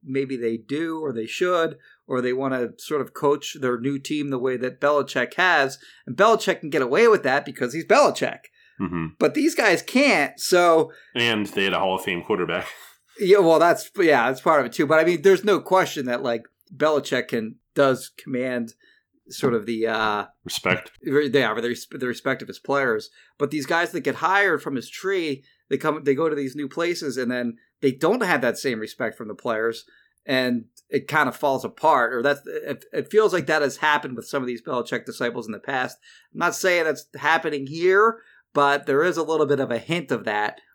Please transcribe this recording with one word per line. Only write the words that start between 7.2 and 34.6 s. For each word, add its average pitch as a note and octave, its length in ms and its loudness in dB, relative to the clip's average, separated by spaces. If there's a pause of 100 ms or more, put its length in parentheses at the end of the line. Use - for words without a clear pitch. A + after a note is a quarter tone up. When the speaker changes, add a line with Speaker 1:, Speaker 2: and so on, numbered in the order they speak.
Speaker 1:
that C#3 220 0
because B2+ 280 -6
he's D#3 120 -8
Belichick. A3+ 540 2 (420)
Speaker 2:
Mm-hmm. E2+ 240 -2 (140)
Speaker 1:
But C#3 160 2
these D4+ 200 0
guys G#3 260 2
can't, A#3 560 2
so F3 540 4 (240)
Speaker 2:
And A#2 320 2
they G2 160 -2
had F#2+ 100 2
a E2+ 60 0
Hall F#2 160 0
of F#2 80 -6
Fame F2 200 -4
quarterback. F2+ 480 -2
<laughs> - 60 -20 (420)
Speaker 1:
Yeah, G3+ 200 6
well, E3 200 6
that's, E3+ 380 2
yeah, C#3+ 300 4
that's C3+ 140 -4
part D#3+ 180 4
of B2+ 60 0
it A#2+ 80 -10
too. F3 140 0
But D#3 120 4
I D#3+ 40 4
mean, E3+ 180 0
there's F#3+ 220 4
no G3+ 160 2
question E3+ 480 0
that, B2 160 -4
like, A#2 200 -2 (320)
Belichick C#3 540 0
can, A2+ 260 -4 (200)
does C3+ 420 2
command B2 560 -6 (560)
sort B2+ 240 0
of G#2+ 120 -2
the, A2+ 220 -2
uh, G#2+ 380 -2 (180)
Speaker 2:
Respect. - 480 -4 (120)
Speaker 1:
re-, C#3+ 280 0
yeah, A#2 220 2
the A#2 160 -4
res-, - 200 -8
the B2+ 180 -6
respect B2 340 -4
of G#2+ 60 -12
his - 120 -14
players. C3 500 0 (280)
But C#3+ 140 -2
these D3 140 -4
guys E3+ 260 0
that E3 100 -6
get C3 140 -2
hired F#3 460 2
from C#3 140 -6
his A2+ 140 -6
tree, E3 540 -4 (260)
they C3+ 80 0
come, D3+ 260 -4
they C#3 120 4
go E3 120 0
to D3+ 80 -2
these C3+ 200 -6
new C#3+ 120 -8
places, E3+ 500 -4
and B2 140 -2
then A#2+ 260 -4 (240)
they C3+ 100 2
don't F#3+ 320 0
have E3 180 0
that A#2 160 0
same A#2+ 220 -4
respect G#2+ 380 -8
from A2 100 -12
the G#2 80 -12
players, A2+ 500 -4 (400)
and B2+ 400 -2 (240)
it C#3 180 -4
kind D3 220 0
of - 60 -6
falls C3+ 280 -2
apart. B2+ 500 0
Or A#2+ 80 -4
that's, C#3+ 240 0
it, - 460 -10
it - 200 -6
feels G#3 220 4
like D#3+ 140 -2
that D#3 140 2
has C#3 160 0
happened D3 380 0
with A2+ 120 -12
some C#3 160 -4
of B2 40 -6
these A#2 140 -6